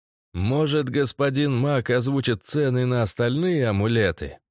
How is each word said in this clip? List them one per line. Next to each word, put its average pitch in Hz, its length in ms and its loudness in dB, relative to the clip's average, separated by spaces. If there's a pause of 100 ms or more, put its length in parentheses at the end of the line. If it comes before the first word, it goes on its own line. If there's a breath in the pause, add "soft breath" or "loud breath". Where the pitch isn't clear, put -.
(340)
Может, 139 560 0
господин 139 680 0
маг 131 340 0
озвучит 123 560 0
цены 127 400 2
на 123 160 0
остальные 131 640 0
амулеты? 101 720 0 (140)